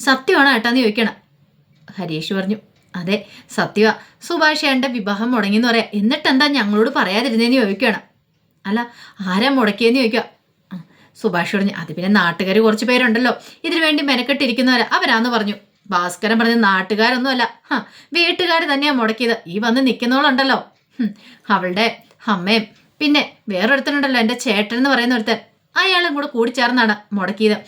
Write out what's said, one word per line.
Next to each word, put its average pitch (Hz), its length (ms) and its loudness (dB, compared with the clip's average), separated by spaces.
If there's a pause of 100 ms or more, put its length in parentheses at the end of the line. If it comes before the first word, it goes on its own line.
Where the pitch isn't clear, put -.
സത്യമാണോ 277 520 2
ഏട്ടാന്ന്?" 240 280 0
ചോദിക്കണം. 214 360 0 (840)
ഹരീഷ് 165 340 -6
പറഞ്ഞു, 196 240 -2 (400)
"അതെ, 190 300 -4 (240)
സത്യമാ. 202 440 0 (280)
സുഭാഷ് 311 420 0
ഏട്ടന്റെ 262 240 0
വിവാഹം 220 440 -4
മുടങ്ങിയെന്ന് 214 360 2
പറയാം. 233 160 2 (100)
എന്നിട്ടെന്താ 269 520 2
ഞങ്ങളോട് 226 500 2
പറയാതിരുന്നേന്ന്?" 233 600 0
ചോദിക്കുകയാണ്. 208 440 0 (680)
"അല്ല, 233 260 -4 (280)
ആരാ 190 280 0
മുടക്കിയെന്ന്?" 233 520 2
ചോദിക്കുക. 226 240 0 (480)
ആ, 185 120 -14 (360)
സുഭാഷ് 175 360 -2
പറഞ്ഞു, 196 200 0
"അത് 165 120 -12
പിന്നെ 175 200 -6
നാട്ടുകാർ 190 500 2
കുറച്ച് 220 260 2
പേരുണ്ടല്ലോ 247 520 2 (280)
ഇതിനു 330 160 -2
വേണ്ടി 311 220 0
മെനക്കെട്ടിരിക്കുന്നവരാ, 254 880 0
അവരാന്ന്" 254 380 0
പറഞ്ഞു. 214 240 -2 (360)
ഭാസ്കരൻ 180 480 -2
പറഞ്ഞു, 233 160 2
"നാട്ടുകാരൊന്നുമല്ല, 226 1000 0 (180)
ഹ, 269 60 -2 (340)
വീട്ടുകാർ 339 640 0
തന്നെയാ 285 180 0
മുടക്കിയത്. 226 440 0 (100)
ഈ 170 120 -6
വന്ന് 240 280 2
നിൽക്കുന്നവളുണ്ടല്ലോ, 262 720 0 (440)
ഹും, 214 100 -2 (400)
അവളുടെ 190 520 0 (260)
അമ്മയും 208 380 0 (320)
പിന്നെ 294 340 0 (160)
വേറൊരുത്തനുണ്ടല്ലോ, 262 720 0
എൻ്റെ 226 140 0
ചേട്ടൻ 214 420 -2
എന്ന് 269 140 2
പറയുന്ന 247 240 2
ഒരുത്തൻ, 226 220 -2 (400)
അയാളും 349 380 0
കൂടെ 285 120 -4
കൂടി 247 240 -2
ചേർന്നാണ് 240 640 0
മുടക്കിയത്." 202 420 0 (120)